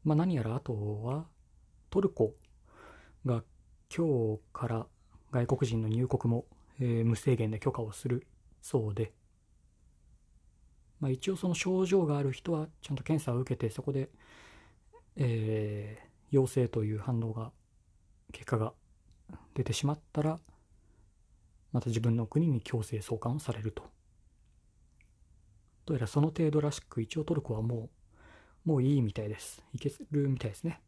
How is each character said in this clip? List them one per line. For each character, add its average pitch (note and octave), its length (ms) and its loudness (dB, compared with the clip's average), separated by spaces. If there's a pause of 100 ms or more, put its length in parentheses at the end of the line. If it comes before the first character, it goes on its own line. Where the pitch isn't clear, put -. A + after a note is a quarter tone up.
ま D#3 100 4
あ、 - 20 6
何 E3+ 200 2
や A#2 60 0
ら A2 120 -2
あ B2+ 60 -2
と G#2 420 -4
は、 C#3 240 -4 (640)
ト G3 100 4
ル G3 80 4
コ - 280 2 (880)
が A#2 160 0 (520)
今 B2 420 2
日 - 40 -10 (120)
か - 160 -4
ら A2+ 180 -2 (460)
外 B2+ 260 2
国 C3 100 2
人 A2+ 140 0
の G#2+ 60 0
入 A#2 180 2
国 B2 260 2
も、 A#2 140 0 (320)
え A#2 240 2
ー、 - 20 2
無 A2+ 120 4
制 C3 180 2
限 A2 160 0
で G#2+ 80 -4
許 - 140 0
可 A#2+ 100 -4
を A2 80 -6
す - 180 -8
る B2 180 -2 (360)
そ A2 280 0
う G2+ 40 -4
で、 G#2+ 180 -2 (1900)
ま C#3+ 80 -2
あ、 - 20 2
一 C3 200 -2
応 F#3+ 60 0
そ F#3 120 -2
の F3 60 2
症 F#3 320 2
状 F3+ 200 6
が D3 100 2
あ C#3+ 60 0
る C#3 80 2
人 E3+ 220 -4
は D#3 160 -2 (120)
ち - 100 -12
ゃ - 20 0
ん C3+ 40 -2
と B2+ 60 -6
検 D#3+ 220 2
査 B2+ 80 0
を A#2+ 60 2
受 B2+ 180 0
け - 20 -16
て、 A2+ 120 0
そ - 120 -8
こ - 100 -2
で、 C3+ 160 -2 (1080)
え G#2+ 840 -2
ー、 - 80 -20 (220)
陽 C3+ 160 6
性 B2+ 220 2
と A2 160 0
い G#2+ 100 0
う G#2 60 -4
反 A#2 200 0
応 A2+ 120 -2
が、 A2 180 -6 (800)
結 - 160 -16
果 A#2 120 0
が A2 140 -2 (840)
出 C3 100 0
て - 80 -2
し - 140 0
ま C#3+ 80 2
っ D3+ 60 -10 (120)
た D3+ 100 -2
ら、 D#3+ 160 0 (1300)
ま B2 80 2
た - 80 -4
自 A2+ 120 0
分 A2+ 160 4
の A#2 100 0
国 D#3+ 220 2
に B2 120 2
強 - 240 -4
制 G#2+ 180 -6
送 A2+ 160 -4
還 A#2+ 160 -2
を - 60 -2
さ - 120 -6
れ A2 80 -6
る G#2+ 120 -4
と。 - 100 -12 (2000)
ど D#3+ 80 0
う - 20 0
や A#2+ 60 0
ら A2 40 0
そ C#3+ 140 2
の D#3 80 4
程 D#3+ 240 2
度 D3+ 80 4
ら D3 100 0
し - 100 -8
く、 - 220 -6
一 A2 160 -4
応 D3+ 60 -2
ト - 100 0
ル C#3+ 80 0
コ A#2+ 120 -4
は A2 80 -2
も A#2 280 -2 (760)
う、 - 40 0
も D#3 80 4
う B2+ 60 4
い C#3 160 4
い B2+ 40 4
み G#2 100 0
た A2 120 -6
い G#2 40 -6
で G#2 120 -6
す。 - 320 -14
行 A#2+ 100 -10
け C#3+ 100 -2 (200)
る C#3+ 160 2
み B2+ 100 2
た - 80 -4
い G#2+ 40 -2
で G2+ 60 -10
す - 60 -16
ね。 D#3+ 240 -6